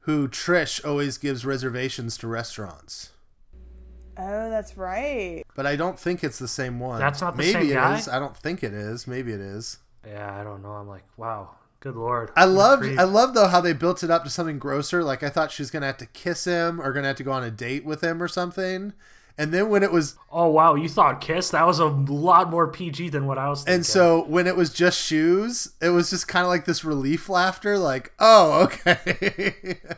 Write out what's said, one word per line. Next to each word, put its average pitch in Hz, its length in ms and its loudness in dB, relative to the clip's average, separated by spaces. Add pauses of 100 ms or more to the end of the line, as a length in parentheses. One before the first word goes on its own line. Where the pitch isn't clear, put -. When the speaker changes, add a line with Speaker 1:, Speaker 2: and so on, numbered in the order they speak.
Speaker 1:
who 147 260 -2
Trish - 580 -2
always 143 320 -4
gives 131 280 -6
reservations 127 720 -6
to 117 100 -10
restaurants. 113 840 -10 (1080)
Speaker 2:
Oh, 208 300 -6
that's 214 280 -6
right. 190 680 -6 (100)
Speaker 1:
But 139 140 -4
I 143 80 -2
don't 175 240 -4
think 175 240 -4
it's 143 160 -6
the 127 80 -8
same 123 320 -6
one. 123 200 -8
Speaker 3:
That's 139 220 -2
not 175 160 -6
the - 60 -2
Speaker 1:
Maybe 175 80 2
Speaker 3:
same 165 200 2
Speaker 1:
it - 40 0
Speaker 3:
guy? 165 220 2
Speaker 1:
is. 220 100 -6
I 127 100 -4
don't 139 180 -6
think 170 280 -8
it 107 100 -6
is. 104 320 -10
Maybe 123 260 -8
it 104 80 -8
is. 98 380 -12 (300)
Speaker 3:
Yeah, 101 280 -12
I 101 80 -12
don't 101 200 -14
know. 101 80 -14
I'm 101 160 -14
like, 98 160 -18 (140)
wow, 110 340 -10 (300)
good 131 140 -12
lord. 117 400 -4
Speaker 1:
I 175 100 8
Speaker 3:
What 190 40 4
a - 20 4
Speaker 1:
loved, 226 300 6
Speaker 3:
creep. 135 180 -2
Speaker 1:
I 180 40 6
love 226 320 2
though 208 120 6
how 180 140 4
they 170 120 0
built 170 300 -2
it 165 60 -4
up 165 140 2
to 143 80 -10
something 160 260 -6
grosser. 143 460 -4
Like 135 180 -4
I 143 80 -4
thought 156 220 -2
she - 100 -10
was 131 80 -8
gonna 147 160 -6
have 135 120 -6
to 117 100 -16
kiss - 380 -6
him 170 360 -2
or 135 120 -4
gonna 139 140 -2
have 139 100 -4
to 135 60 -10
go 135 80 -4
on 131 120 -4
a 117 80 -6
date 127 340 -8
with 151 180 -6
him 165 200 -2
or 175 40 -4
something. 185 680 -6 (440)
And 156 160 -4
then 196 160 2
when 202 140 4
it 196 80 2
was 165 240 0 (160)
Speaker 3:
Oh, 170 180 2
wow, 156 240 8
you 156 160 0
thought 143 320 2
kiss? 175 300 -2
That 165 160 4
was 175 100 4
a 160 80 4
lot 147 640 4
more 165 180 2
P 170 220 -8
G 165 200 -8
than 143 180 -2
what 135 100 -2
I 135 120 -2
was 143 140 -4
thinking. 180 120 2
Speaker 1:
And 175 100 0
so 170 400 6
when 170 220 2
it 185 80 0
was 170 180 0
just 175 260 2
shoes, 180 800 0
it 165 100 2
was 175 200 4
just - 180 -4
kinda 180 200 0
like 180 180 0
this 165 180 -2
relief 147 460 -2
laughter, 185 480 0
like, 139 400 -2
"Oh, 175 460 8
okay." 185 1120 -2 (200)